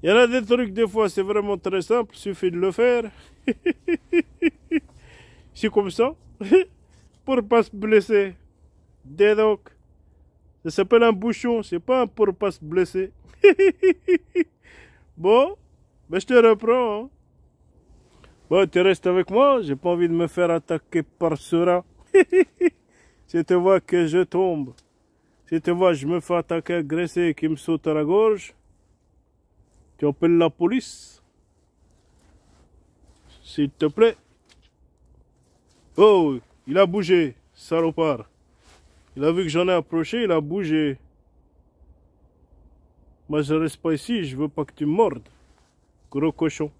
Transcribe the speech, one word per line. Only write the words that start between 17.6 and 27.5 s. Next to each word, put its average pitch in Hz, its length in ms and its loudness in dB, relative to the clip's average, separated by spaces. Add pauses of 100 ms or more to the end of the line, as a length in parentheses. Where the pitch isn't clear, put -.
Bon, 180 200 4
tu 180 120 0
restes 185 260 2
avec 180 220 0
moi, 233 320 2
j'ai 147 140 -4
pas 175 160 -4
envie 175 180 0
de 165 40 -2
me 170 140 0
faire 175 240 -2
attaquer 165 520 -4
par 160 340 -4
ce - 180 -8
rat. 175 300 0 (280)
<laughs> 381 120 6 (1000)
Si 165 160 -2
tu 185 120 0
vois 185 240 4
que 175 260 0
je 170 180 0
tombe, 170 500 -4 (760)
si 165 140 -4
tu 175 100 -4
vois 180 200 2
que 156 60 -2
je 135 100 -8
me 170 120 -2
fais 175 160 -4
attaquer, 170 400 -4
agresser, 165 580 -4
qui 160 140 -4
me 156 80 -2